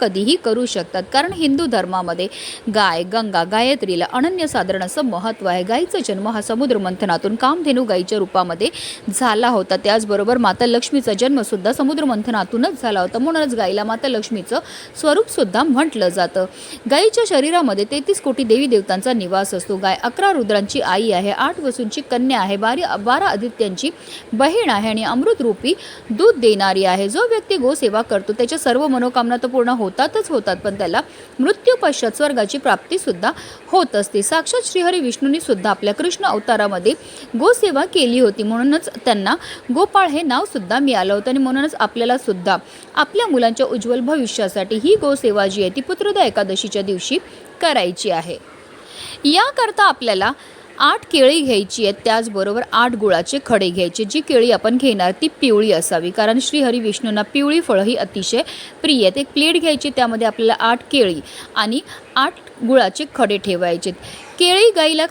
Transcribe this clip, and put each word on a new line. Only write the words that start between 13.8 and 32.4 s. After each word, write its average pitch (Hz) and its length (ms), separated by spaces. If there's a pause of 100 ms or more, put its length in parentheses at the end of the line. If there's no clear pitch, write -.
माता 226 240
लक्ष्मीचं 220 520 (400)
स्वरूपसुद्धा 294 640
म्हटलं 254 460
जातं. 185 360 (460)
गायीच्या 427 360
शरीरामध्ये 285 640
तेहतीस 294 300
कोटी 269 220
देवी 247 240
देवतांचा 202 460
निवास 190 400
असतो. 190 240
गाय 190 260
अकरा 370 280
रुद्रांची 214 480
आई 208 320
आहे, 196 200
आठ 285 280
वसूंची 254 420 (100)
कन्या 247 300
आहे, 196 140
बारी-, 233 440
बारा 254 260
आदित्यांची 226 640 (440)
बहीण 320 360
आहे 214 200
आणि 220 140
अमृतरूपी 254 720 (360)
दूध 330 300
देणारी 196 440
आहे. 190 260
जो 269 100 (100)
व्यक्ती 415 280
गोसेवा 240 440
करतो 208 320
त्याच्या 247 240
सर्व 269 300
मनोकामना 247 500
तर 247 100
पूर्ण 240 220
होतातच 254 600
होतात, 202 280
पण 196 200
त्याला 196 240 (380)
मृत्यू 403 420
पश्चात 269 300
स्वर्गाची 277 460